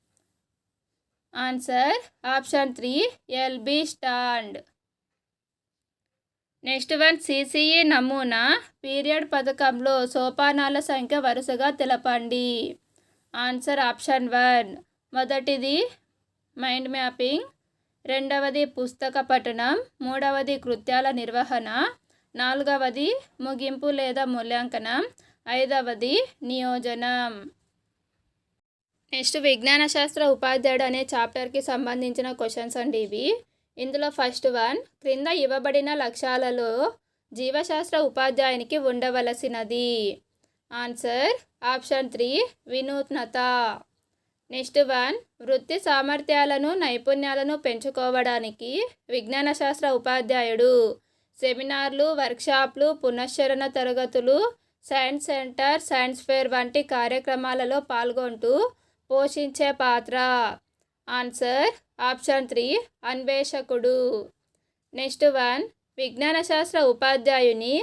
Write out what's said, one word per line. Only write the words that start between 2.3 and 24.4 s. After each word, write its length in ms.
ఆప్షన్ 420
త్రీ, 160
ఎల్బి 360
స్టాండ్. 640
నెక్స్ట్ 380
వన్, 160
సిసిఈ 520
నమూనా 500
పీరియడ్ 500
పథకంలో 600
సోపానాల 640
సంఖ్య 360
వరుసగా 420
తెలపండి. 720
ఆన్సర్ 580
ఆప్షన్ 460
వన్, 340
మొదటిది 640
మైండ్ 320
మ్యాపింగ్, 560
రెండవది 600
పుస్తక 540
పఠనం, 580
మూడవది 560
కృత్యాల 540
నిర్వహణ, 580
నాలుగవది 760
ముగింపు 480
లేదా 260
మూల్యాంకనం, 800